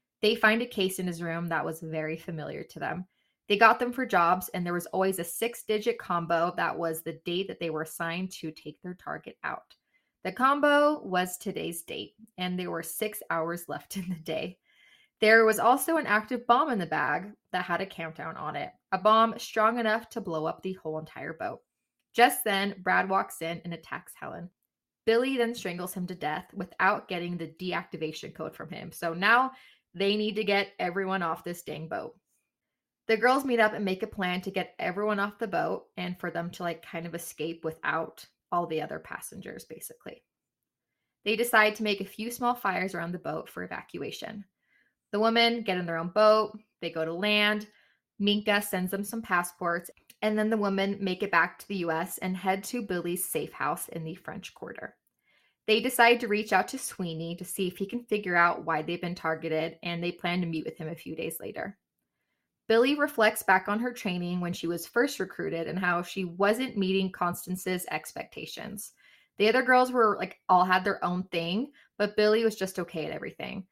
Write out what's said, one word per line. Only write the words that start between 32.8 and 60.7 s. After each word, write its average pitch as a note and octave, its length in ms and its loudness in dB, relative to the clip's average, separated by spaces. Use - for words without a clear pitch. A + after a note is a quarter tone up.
The A3+ 100 4
girls B3+ 280 4
meet A#3+ 160 2
up G#3+ 140 4
and G#3+ 100 -4
make F#3+ 180 -2
a G#3+ 60 -4
plan F3+ 340 -2
to F#3+ 80 -8
get F#3 280 -4
everyone G3+ 420 -2
off G#3 180 -4
the A3+ 100 -4
boat E3+ 380 -2
and F3+ 220 -6
for F3 120 -4
them E3+ 220 -4
to, - 100 -12
like, E3 220 -6
kind E3+ 220 -8
of E3 80 -8
escape E3 500 -8
without D#3+ 600 -4
all F3 140 0
the D#3+ 140 -2
other D3+ 180 -6
passengers, - 680 -12
basically. - 580 -16
They G#3+ 120 2
decide G#3+ 400 4
to A3+ 60 -6
make G#3 180 0
a F#3+ 40 -4
few A3 260 -8
small A#3+ 240 0
fires F#3 400 -2
around E3+ 180 -6
the F3 60 -6
boat D#3 300 -8
for F3+ 140 -10
evacuation. - 840 -10
The G#3 80 0
women A#3 420 4
get F#3+ 160 0
in F3 80 -2
their E3 100 -2
own E3+ 120 -4
boat. G#3+ 480 6
They E3+ 100 -4
go D#3+ 140 -2
to E3 80 -2
land. G#3 540 2
Minka G#3 420 2
sends F#3 300 -2
them G3+ 100 -4
some A3+ 200 -6
passports, F3 680 -2
and G#3+ 160 2
then G#3+ 120 2
the A3+ 60 4
women G3 440 0
make F#3+ 240 -2
it G3 80 -2
back F3 260 2
to - 80 -20
the G3+ 120 -4
U E3+ 120 0
S E3 280 -2
and F#3 180 -2
head F#3+ 280 0
to A#3+ 180 -4
Billy's F3+ 420 -2
safe D#3 280 -6
house D3 360 -4
in E3 160 -8
the D#3+ 100 -8
French - 400 -14
Quarter. - 400 -14
They A3 140 4
decide A#3+ 400 6
to A#3+ 80 -2
reach G#3+ 240 0
out F#3 160 4
to C4+ 100 -8
Sweeney E3 580 -6
to F3+ 80 -12
see F#3 220 -4
if F3+ 100 -6
he G3 100 -4
can A#3+ 180 -8
figure G3+ 320 -2
out E3+ 280 4
why D#3+ 180 0
they've F3 180 -6
been F3+ 160 -4
targeted, D#3+ 640 -2
and E3+ 220 -4
they F3 80 -2
plan F3 300 -2
to E3+ 40 0
meet D#3+ 180 -4
with D#3+ 120 -8